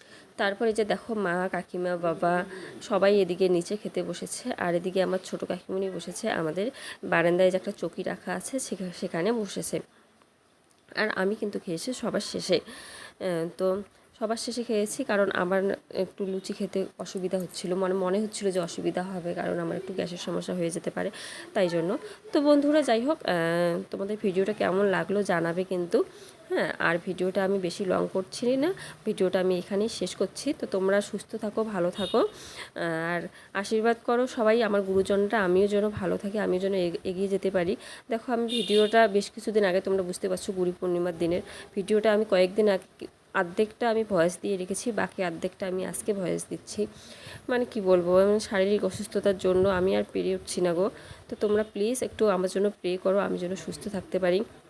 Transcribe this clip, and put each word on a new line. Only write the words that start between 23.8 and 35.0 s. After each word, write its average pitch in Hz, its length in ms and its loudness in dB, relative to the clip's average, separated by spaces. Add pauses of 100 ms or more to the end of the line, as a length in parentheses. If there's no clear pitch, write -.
তোমাদের 202 300 -4
ভিডিওটা 196 320 0
কেমন 196 320 2
লাগলো 190 380 2
জানাবে 170 400 0
কিন্তু। 185 400 0 (460)
হ্যাঁ, 302 300 0
আর 165 260 2
ভিডিওটা 185 380 -2
আমি 196 160 0
বেশি 180 260 -4
লং 180 280 2
করছি 240 440 -2
না, 311 160 0 (320)
ভিডিওটা 196 340 0
আমি 185 180 2
এখানেই 202 320 -2
শেষ - 260 -6
করছি। - 440 -2
তো 247 60 -6
তোমরা 190 360 2
সুস্থ 202 340 -10
থাকো, 220 280 -4
ভালো 185 280 0
থাকো, 214 360 0 (800)
আর 170 200 -4 (260)
আশীর্বাদ 220 420 2 (100)
করো 247 220 2
সবাই 226 360 4
আমার 202 180 2
গুরুজনরা, 196 640 2